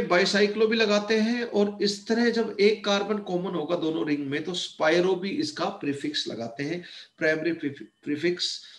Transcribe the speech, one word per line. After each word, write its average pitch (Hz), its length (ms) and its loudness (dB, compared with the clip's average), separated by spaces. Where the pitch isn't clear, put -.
bicyclo 202 640 4
भी 233 60 2
लगाते 214 440 2
हैं, 240 240 0
और 202 400 0
इस - 240 -2
तरह 233 220 4
जब 214 300 0
एक 208 260 4
carbon 202 380 0
common 180 320 -4
होगा 156 200 -2
दोनों 165 320 -2
ring 143 200 -2
में 151 160 -4
तो 185 120 -6
spiro 175 640 2
भी 196 80 -4
इसका 160 300 -4
prefix 147 480 -4
लगाते 113 360 -8
हैं, 170 200 -6
Primary 160 360 0
प्रीफिक्स 147 1080 -4